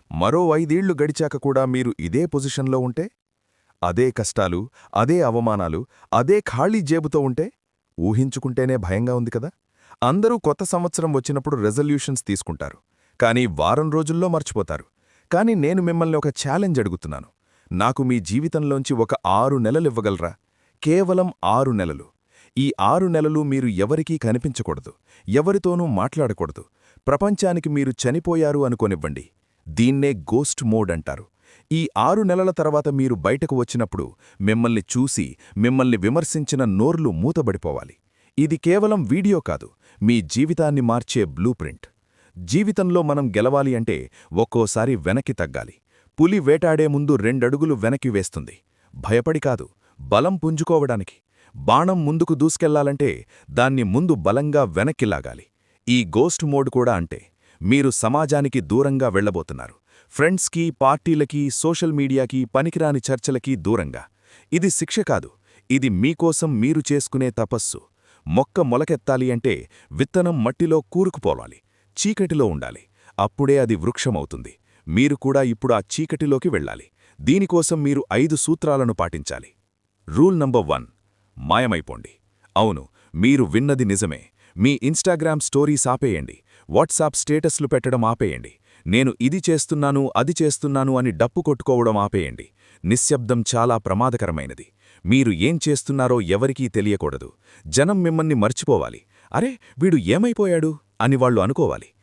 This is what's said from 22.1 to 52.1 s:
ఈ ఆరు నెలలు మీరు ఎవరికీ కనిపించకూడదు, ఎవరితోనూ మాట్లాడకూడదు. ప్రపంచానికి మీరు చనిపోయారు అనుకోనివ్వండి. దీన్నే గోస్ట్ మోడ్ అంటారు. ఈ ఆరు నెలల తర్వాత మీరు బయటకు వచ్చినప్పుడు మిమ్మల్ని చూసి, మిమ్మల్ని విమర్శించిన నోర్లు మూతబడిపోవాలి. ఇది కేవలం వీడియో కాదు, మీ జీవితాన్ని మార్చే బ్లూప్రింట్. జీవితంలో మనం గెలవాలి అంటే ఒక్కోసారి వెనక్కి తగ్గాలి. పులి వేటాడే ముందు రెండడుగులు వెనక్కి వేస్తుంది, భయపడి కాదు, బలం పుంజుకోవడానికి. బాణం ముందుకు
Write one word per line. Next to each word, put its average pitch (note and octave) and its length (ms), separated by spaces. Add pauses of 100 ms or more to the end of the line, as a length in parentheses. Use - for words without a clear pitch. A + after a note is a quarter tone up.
ఈ C#3 100 (140)
ఆరు D3+ 260
నెలలు D#3 360
మీరు C3+ 340
ఎవరికీ D3+ 420
కనిపించకూడదు, A2 720 (360)
ఎవరితోనూ F3 580
మాట్లాడకూడదు. A2+ 760 (440)
ప్రపంచానికి F3+ 640
మీరు C#3 240
చనిపోయారు D3+ 720
అనుకోనివ్వండి. E2+ 600 (420)
దీన్నే C3 440 (140)
గోస్ట్ C3+ 400
మోడ్ G#2+ 260
అంటారు. D#2+ 340 (460)
ఈ D#3+ 100 (180)
ఆరు F3 240
నెలల F#3 280
తర్వాత D3+ 380
మీరు C3 260
బయటకు A#2+ 420
వచ్చినప్పుడు A2+ 500 (340)
మిమ్మల్ని A2 420
చూసి, B2 440 (300)
మిమ్మల్ని B2 420
విమర్శించిన C3+ 720
నోర్లు C#3 400
మూతబడిపోవాలి. F2+ 840 (420)
ఇది D3+ 180
కేవలం G3+ 460
వీడియో F3 380
కాదు, - 280 (320)
మీ A#2 160 (120)
జీవితాన్ని D3+ 540
మార్చే A#2 420
బ్లూప్రింట్. D#2+ 600 (500)
జీవితంలో F3 680
మనం C#3+ 260
గెలవాలి B2+ 460
అంటే A2+ 240 (340)
ఒక్కోసారి A2+ 640
వెనక్కి G2 380
తగ్గాలి. C2 420 (420)
పులి F#3 220
వేటాడే D#3 460
ముందు D3 300
రెండడుగులు C3 580
వెనక్కి A#2+ 360
వేస్తుంది, F2+ 440 (400)
భయపడి A#2+ 460
కాదు, A#2+ 260 (340)
బలం A2+ 360
పుంజుకోవడానికి. D3+ 800 (380)
బాణం D#3 500
ముందుకు D#3+ 300